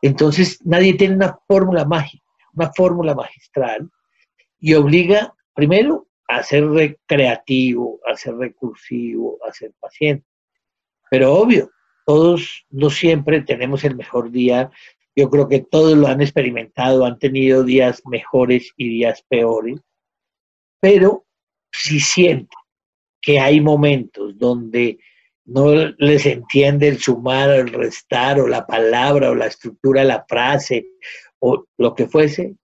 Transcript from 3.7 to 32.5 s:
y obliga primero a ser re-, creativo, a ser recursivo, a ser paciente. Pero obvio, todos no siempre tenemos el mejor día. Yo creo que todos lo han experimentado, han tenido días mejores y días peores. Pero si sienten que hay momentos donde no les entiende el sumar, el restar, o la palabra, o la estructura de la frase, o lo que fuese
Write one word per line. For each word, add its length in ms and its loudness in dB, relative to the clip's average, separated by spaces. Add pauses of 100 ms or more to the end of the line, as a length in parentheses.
y 160 2
obliga 580 2 (200)
primero 540 0 (200)
a 160 -4
ser 260 0
re-, 380 0
creativo, 1000 -2
a 80 -4
ser 200 -12
recursivo, 1120 -10
a 40 -10
ser 280 -18
paciente. 460 -6 (840)
Pero 240 2
obvio, 380 2 (340)
todos 640 0
no 220 -2
siempre 500 0
tenemos 420 -6
el 120 -2
mejor 340 -8
día. 400 -2 (460)
Yo 160 2
creo 160 2
que 140 0
todos 360 2
lo 100 4
han 140 -2
experimentado, 840 -2
han 120 -4
tenido 460 0
días 420 0
mejores 720 -2
y 120 -6
días 380 -4
peores. 520 -2 (1000)
Pero 460 4 (460)
si 280 -4
sienten 600 0 (600)
que 180 2
hay 200 4
momentos 760 0
donde 640 -4 (460)
no 280 2 (240)
les 280 2
entiende 600 2
el 120 0
sumar, 520 0
el 180 2
restar, 680 -4
o 80 2
la 180 -4
palabra, 640 0
o 60 0
la 100 -2
estructura 560 -2
de 60 4
la 200 -2
frase, 600 -2 (520)
o 260 -2 (120)
lo 160 0
que 140 -4
fuese 560 0